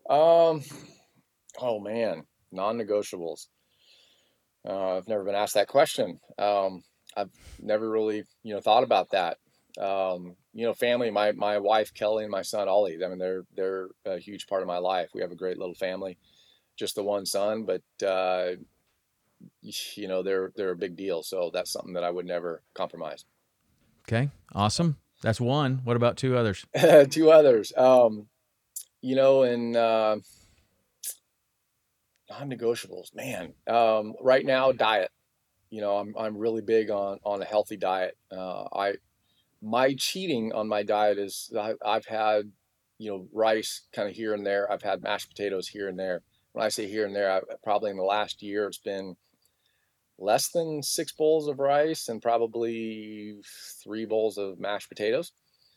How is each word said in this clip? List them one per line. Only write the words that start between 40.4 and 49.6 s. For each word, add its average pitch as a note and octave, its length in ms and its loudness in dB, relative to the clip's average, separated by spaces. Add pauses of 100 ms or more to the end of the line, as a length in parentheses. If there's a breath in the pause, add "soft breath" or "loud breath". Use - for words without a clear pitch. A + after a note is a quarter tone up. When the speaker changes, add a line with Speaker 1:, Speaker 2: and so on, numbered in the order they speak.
Speaker 1:
on G#2+ 160 -4
my G#2 140 0
diet G#2 360 2
is - 400 -8
I, G#2+ 160 -4 (100)
I've G#2+ 220 0
had, G#2+ 440 0 (480)
you G#2+ 120 -10
know, F#2+ 220 -10
rice A2 500 0 (100)
kinda G#2 180 -4
here G#2+ 240 -4
and G2+ 120 -6
there. G2+ 240 0
I've G2 120 -4
had G2 200 -2
mashed G#2 260 -4
potatoes G2 400 -6
here G2+ 200 -8
and F#2 100 -8
there. F#2 240 -4 (300)
When A2+ 120 -4
I G#2+ 40 -2
say G#2+ 200 -4
here G#2+ 180 -2
and G2 80 -10
there, G2+ 160 0
I, F#2+ 100 2 (220)
probably G#2 280 -2
in G2 60 -8
the F#2+ 60 -4
last G2+ 400 -2
year, G#2 240 -4
it's F#2 120 -12
been G2 380 -10 (1000)